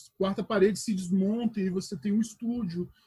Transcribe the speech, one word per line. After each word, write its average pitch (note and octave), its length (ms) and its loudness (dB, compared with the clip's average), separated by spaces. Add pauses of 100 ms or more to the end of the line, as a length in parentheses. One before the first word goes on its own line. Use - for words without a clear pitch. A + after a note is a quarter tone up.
(180)
quarta G3 260 0
parede G3+ 360 4
se A3 140 -4
desmonta G3 680 0
e F#3+ 80 0
você F#3 280 -4
tem G3+ 140 -4
um G#3+ 80 2
estúdio, G#3+ 720 -4 (160)